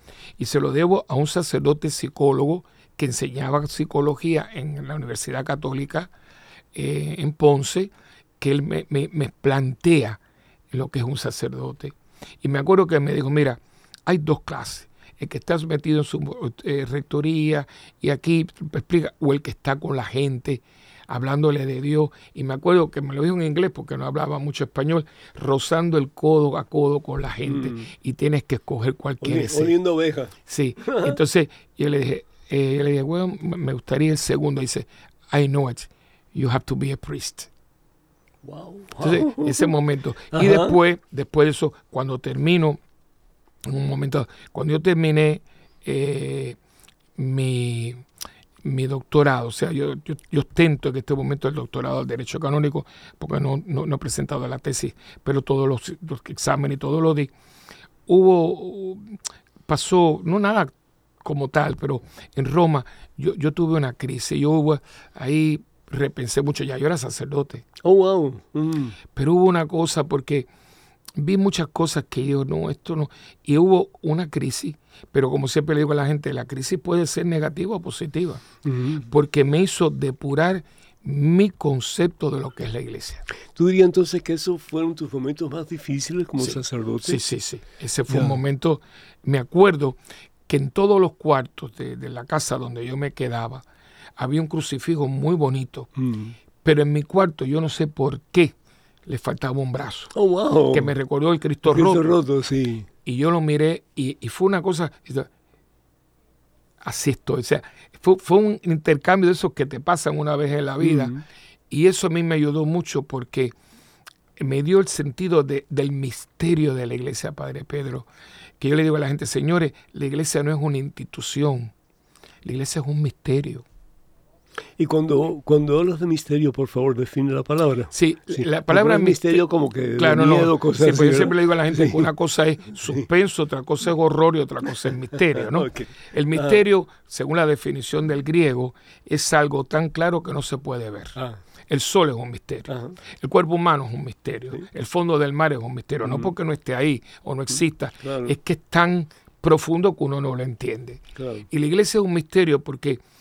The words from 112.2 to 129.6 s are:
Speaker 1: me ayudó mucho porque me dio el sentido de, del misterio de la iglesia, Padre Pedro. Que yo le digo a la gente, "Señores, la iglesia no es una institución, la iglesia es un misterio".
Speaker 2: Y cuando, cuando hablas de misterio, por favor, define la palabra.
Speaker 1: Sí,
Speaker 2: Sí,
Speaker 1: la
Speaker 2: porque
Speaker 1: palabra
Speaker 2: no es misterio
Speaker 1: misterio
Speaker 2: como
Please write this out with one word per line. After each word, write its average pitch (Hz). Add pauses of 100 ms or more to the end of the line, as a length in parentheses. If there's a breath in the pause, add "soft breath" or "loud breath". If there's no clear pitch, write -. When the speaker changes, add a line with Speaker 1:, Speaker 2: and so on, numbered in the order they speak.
Speaker 1:
me 165
ayudó 151
mucho 156
porque 127 (880 soft breath)
me 135
dio 180
el 196
sentido 156
de, 139
del 139
misterio 143
de 123
la 123
iglesia, 131
Padre 135
Pedro. 131 (540 loud breath)
Que 139
yo 147
le 156
digo 156
a 151
la 143
gente, 135
"Señores, 147 (180 soft breath)
la 143
iglesia 143
no 147
es 156
una 147
institución, 135 (720 soft breath)
la -
iglesia 135
es 131
un 147
misterio". 139 (1160 loud breath)
Speaker 2:
Y 165
cuando, 156
cuando 147
hablas 175
de 175
misterio, 151
por 131
favor, 131
define 135
la 135
palabra. 143
Speaker 1:
Sí, 165
Speaker 2:
Sí, 135
Speaker 1:
la 156
Speaker 2:
porque 160
Speaker 1:
palabra 208
Speaker 2:
no 208
es -
misterio 175
Speaker 1:
misterio -
Speaker 2:
como 156